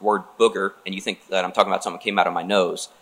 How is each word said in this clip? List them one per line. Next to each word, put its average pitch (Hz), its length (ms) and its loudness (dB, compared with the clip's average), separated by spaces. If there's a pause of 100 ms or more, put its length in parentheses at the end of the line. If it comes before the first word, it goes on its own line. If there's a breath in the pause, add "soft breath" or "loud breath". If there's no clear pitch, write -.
word 101 240 0 (140)
booger, 101 360 2 (100)
and 98 100 -8
you 95 60 -8
think - 280 -6
that 92 160 0
I'm 92 80 -6
talking 98 200 4
about 90 100 -2
something 85 160 -6
that - 60 -14
came 101 140 -2
out 87 80 4
of 85 80 -2
my 85 80 -4
nose, 90 480 0 (120)